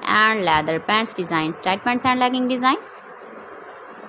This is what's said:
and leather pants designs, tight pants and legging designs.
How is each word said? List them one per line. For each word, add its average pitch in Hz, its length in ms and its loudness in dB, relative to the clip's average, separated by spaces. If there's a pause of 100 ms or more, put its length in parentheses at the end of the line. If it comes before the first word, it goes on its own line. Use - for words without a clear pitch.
and 214 400 4
leather 160 360 2
pants 214 340 0
designs, 165 480 -2
tight 190 220 0
pants 247 220 0
and 254 140 4
legging 254 280 2
designs. 262 540 0 (1080)